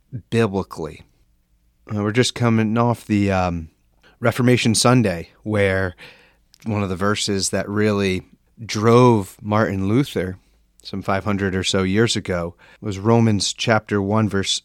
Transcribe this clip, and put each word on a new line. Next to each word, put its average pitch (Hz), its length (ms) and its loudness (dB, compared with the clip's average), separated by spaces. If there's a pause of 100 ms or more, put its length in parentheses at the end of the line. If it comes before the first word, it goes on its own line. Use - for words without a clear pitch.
(320)
biblically? 95 720 -2 (840)
Well, 104 140 -4
we're 107 80 0
just - 240 2
coming 113 420 0
off 120 280 0
the, 101 260 2
um, 87 380 -2 (500)
Reformation 120 560 2
Sunday, 107 540 2 (140)
where 95 520 0 (720)
one 104 180 -2
of 95 60 -2
the 92 80 -6
verses 101 540 -2
that 95 180 -4
really 101 540 0 (420)
drove 117 720 4
Martin 101 480 0
Luther 98 520 -2 (420)
some 98 200 -10
five 98 240 -2
hundred 98 300 -2
or 95 80 -2
so 95 200 0
years 104 320 0
ago 87 400 -6 (240)
was 104 180 -8
Romans 110 540 2
chapter 107 500 0
one, 104 280 0
verse 95 360 -4